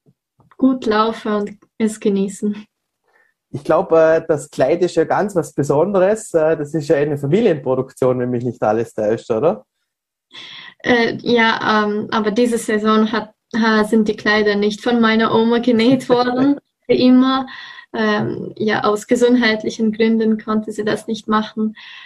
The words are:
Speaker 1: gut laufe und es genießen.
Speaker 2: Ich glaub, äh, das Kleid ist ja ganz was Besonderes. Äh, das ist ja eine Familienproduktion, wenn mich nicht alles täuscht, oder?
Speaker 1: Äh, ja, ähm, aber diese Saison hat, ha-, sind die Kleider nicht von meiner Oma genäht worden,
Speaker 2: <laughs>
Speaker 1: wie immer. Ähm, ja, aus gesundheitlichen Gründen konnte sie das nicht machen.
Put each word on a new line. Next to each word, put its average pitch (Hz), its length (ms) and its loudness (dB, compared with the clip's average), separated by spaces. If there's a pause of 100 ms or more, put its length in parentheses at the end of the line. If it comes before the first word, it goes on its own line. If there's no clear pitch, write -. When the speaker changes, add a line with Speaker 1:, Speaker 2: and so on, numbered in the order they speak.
(600)
Speaker 1:
gut 262 240 2
laufe 220 500 -2
und 208 240 -6 (200)
es 220 200 -2
genießen. 202 680 -2 (840)
Speaker 2:
Ich 139 120 -10
glaub, 175 280 0
äh, 160 360 4
das 147 220 -2
Kleid 156 320 0
ist 170 120 -2
ja 160 100 2
ganz 180 300 -2
was 156 180 -4
Besonderes. 185 800 0
Äh, 160 220 2
das 147 180 -10
ist 151 140 -4
ja 156 80 4
eine 147 220 -2
Familienproduktion, 139 1000 0
wenn 123 120 -2
mich 123 140 -4
nicht 117 180 -6
alles 113 300 0
täuscht, 113 380 -2
oder? 151 340 0 (1200)
Speaker 1:
Äh, 233 380 2
ja, 226 640 2
ähm, 208 280 -4
aber 214 180 -2
diese 233 280 0
Saison 220 520 0
hat, 214 220 -6 (240)
ha-, 220 280 2
sind 214 220 2
die 214 100 -2
Kleider 208 380 2
nicht 208 280 -2
von 240 180 0
meiner 220 340 2
Oma 233 240 2
genäht 240 500 2
worden, 254 520 2 (120)
Speaker 2:
<laughs> - 140 -20
Speaker 1:
wie 247 200 2
immer. 262 400 4 (460)
Ähm, 214 640 -4
ja, 214 280 -2
aus 208 240 -2
gesundheitlichen 233 840 2
Gründen 220 460 0
konnte 214 320 -4
sie 214 140 -6
das 208 240 -4
nicht 226 180 -8
machen. 214 480 -2 (320)